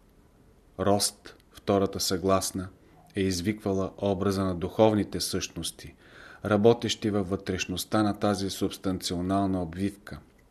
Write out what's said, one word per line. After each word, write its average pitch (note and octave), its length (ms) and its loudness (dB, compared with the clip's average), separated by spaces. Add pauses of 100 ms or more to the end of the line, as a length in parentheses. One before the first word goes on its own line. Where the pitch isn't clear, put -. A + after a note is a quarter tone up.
(800)
Рост, - 560 0 (160)
втората G2 480 0
съгласна, F#2+ 680 0 (480)
е G2+ 60 0
извиквала F#2+ 760 -2
образа G2 460 0
на F#2 120 -2
духовните G2 640 2
същности, - 760 -6 (500)
работещи G#2+ 640 4
във G2 200 -2
вътрешността F#2 720 -2
на G2+ 160 0
тази G2 300 0
субстанционална F#2 1120 -2
обвивка. F2 560 -6 (320)